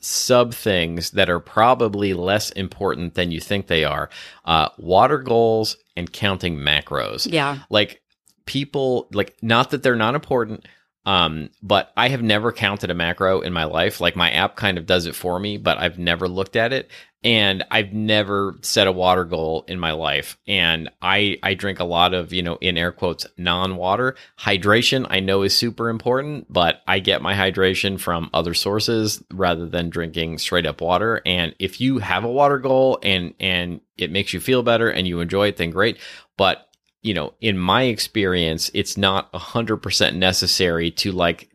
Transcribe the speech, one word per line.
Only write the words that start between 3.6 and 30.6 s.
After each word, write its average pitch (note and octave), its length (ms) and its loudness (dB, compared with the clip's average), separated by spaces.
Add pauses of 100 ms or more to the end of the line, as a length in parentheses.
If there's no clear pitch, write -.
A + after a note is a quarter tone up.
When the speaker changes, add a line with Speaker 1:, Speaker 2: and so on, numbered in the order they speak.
Speaker 1:
they D#2+ 180 2
are, D2 240 -2 (340)
uh, D#2+ 340 2
water A2 420 4
goals A#2 580 2 (180)
and F2 160 -6
counting F#2 460 -2
macros. C#2+ 760 -2
Speaker 2:
Yeah. C#3+ 280 -2 (100)
Speaker 1:
Like, G#3 320 0 (440)
people, C3+ 680 -2
like, - 280 -2
not A#2 300 2
that C#3+ 120 -2
they're B2+ 120 4
not A2+ 200 0
important, A#2+ 500 -4 (400)
um, E2 440 0 (140)
but G2+ 320 2
I A#2+ 140 2
have C3+ 120 -2
never A2 300 2
counted G2+ 400 -2
a - 20 -4
macro F2 480 0
in F2 120 -6
my E2 100 -2
life. D#2 380 0
Like, F2 140 0
my E2+ 160 2
app F2+ 240 0
kind G2 220 -2
of E2 80 -6
does F2+ 200 2
it E2 100 -8
for F2+ 240 -4
me, G#2 180 -6
but F2 200 0
I've F2 200 -2
never F2 300 -2
looked F#2 280 -6
at A#2 180 2
it. - 160 -6 (340)
And G#2 480 2
I've G#2 220 2
never G#2 680 0
set G2+ 260 2
a F#2+ 40 4
water F#2 340 2
goal D#2+ 420 -4
in F2+ 120 -8
my E2 120 -2
life. D2 460 -4 (100)
And E2+ 420 0 (120)
I, G2 400 0
I G2 140 0
drink F#2+ 240 -6
a F2+ 60 -2
lot F2 280 2
of, F2 180 -4
you F2+ 120 -2
know, E2+ 180 -4
in F2 160 -2
air F2 140 0
quotes, F2 340 -6 (120)
non-water. F#2 800 -2 (240)
Hydration, G#2+ 680 2
I F#2+ 100 0
know, F#2+ 220 0
is G2 160 0
super A#2 320 -2
important, B2+ 640 -4
but E2+ 360 0
I F#2+ 120 2
get F#2 240 0
my F2+ 100 -2
hydration F#2+ 680 0
from E2+ 340 -4
other E2+ 200 0
sources G#2+ 680 -2 (120)
rather F2 340 0
than E2+ 220 -4
drinking E2 480 -6
straight E2+ 300 0